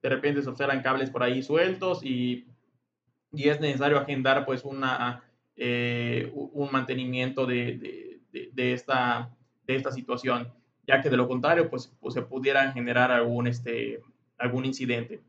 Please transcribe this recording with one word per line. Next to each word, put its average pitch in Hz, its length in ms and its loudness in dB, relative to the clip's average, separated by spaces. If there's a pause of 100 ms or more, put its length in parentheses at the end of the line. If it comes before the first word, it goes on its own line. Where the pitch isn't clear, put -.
de 135 80 -2
repente 143 320 2
se 135 80 -4
observan 135 320 0
cables 131 300 0
por 123 140 0
ahí 131 180 0
sueltos 185 640 0
y, 123 420 -2 (840)
y 143 160 2
es 147 120 4
necesario 143 380 2
agendar, 135 480 2
pues, 131 180 -4
una, 127 600 -4 (320)
eh, 120 760 -2
u-, 143 220 -10
un 143 160 -2
mantenimiento 127 760 -2
de, 123 320 -2
de, - 440 -14 (100)
de, - 220 -12
de 127 200 0
esta, 123 640 -2 (300)
de 131 80 -2
esta 135 160 -2
situación, 123 600 -4 (340)
ya 135 160 6
que 151 80 2
de 139 60 4
lo 131 100 4
contrario, 147 420 4
pues, - 320 -8
pues, 131 140 -6
se 123 80 -2
pudiera 135 480 2
generar 123 400 2
algún, 120 380 2
este, 117 520 -4 (380)
algún 123 280 -2
incidente. 120 640 -4